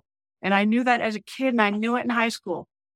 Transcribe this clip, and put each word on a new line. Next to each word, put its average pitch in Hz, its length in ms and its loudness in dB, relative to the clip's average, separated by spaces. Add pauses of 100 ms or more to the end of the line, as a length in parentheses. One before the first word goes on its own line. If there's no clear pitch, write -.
(420)
And 190 120 0
I 202 120 4
knew 233 180 2
that 247 180 2
as 220 140 -2
a 202 60 -10
kid, - 280 -4
and 240 120 2
I 208 80 4
knew 220 260 -2
it 247 80 -2
in 240 60 -4
high 233 200 0
school. - 380 -8 (280)